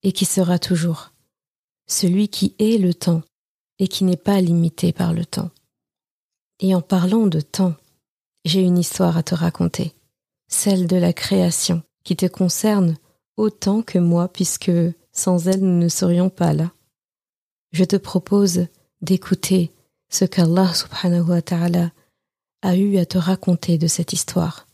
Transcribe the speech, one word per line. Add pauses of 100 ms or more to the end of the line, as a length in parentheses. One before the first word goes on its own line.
et
qui
sera
toujours, (720)
celui
qui
est
le
temps (560)
et
qui
n'est
pas
limité
par
le
temps. (1080)
Et
en
parlant
de
temps, (680)
j'ai
une
histoire
à
te
raconter, (540)
celle
de
la
création, (220)
qui
te
concerne (400)
autant
que
moi,
puisque (400)
sans
elle,
nous
ne
serions
pas
là. (1000)
Je
te
propose (340)
d'écouter (360)
ce
qu'Allah
subhanahu
wa
ta'ala (680)
a
eu
à
te
raconter
de
cette
histoire.